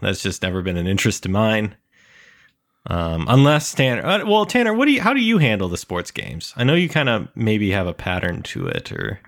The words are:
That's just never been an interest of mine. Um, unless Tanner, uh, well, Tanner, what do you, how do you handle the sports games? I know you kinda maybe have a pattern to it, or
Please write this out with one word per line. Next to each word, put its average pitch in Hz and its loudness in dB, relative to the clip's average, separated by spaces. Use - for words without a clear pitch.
That's - -2
just 95 -4
never 92 -2
been 90 -2
an 87 -2
interest 98 0
of 95 -2
mine. 107 0
Um, 82 -2
unless 143 4
Tanner, 127 0
uh, 190 -2
well, 208 2
Tanner, 226 0
what 247 2
do 294 4
you, 240 0
how 220 0
do 277 2
you 226 4
handle 107 4
the 85 -2
sports - -6
games? - -10
I 123 -2
know 135 4
you 175 2
kinda 127 -2
maybe 107 0
have 95 0
a 85 -4
pattern 90 -4
to - -6
it, 50 -6
or - -8